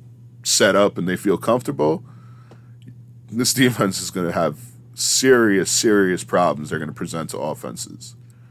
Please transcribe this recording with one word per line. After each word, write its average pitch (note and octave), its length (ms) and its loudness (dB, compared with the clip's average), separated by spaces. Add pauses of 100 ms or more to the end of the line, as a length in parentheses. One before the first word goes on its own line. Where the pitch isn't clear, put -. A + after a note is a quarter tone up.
(440)
set G#2 300 2
up G2+ 240 2
and F2 120 -4
they F2+ 80 -2
feel F#2+ 200 0
comfortable, C#3+ 680 -2 (1200)
this A2+ 240 -2
defense A#2+ 480 2
is - 100 -10
gonna F2 200 -4
have E2 280 -2 (340)
serious, A#2 760 4
serious G2 540 2
problems D2+ 460 0
they're D#2+ 100 -6
gonna D#2 140 -8
present E2 380 -8
to - 60 -12
offenses. - 760 -12 (360)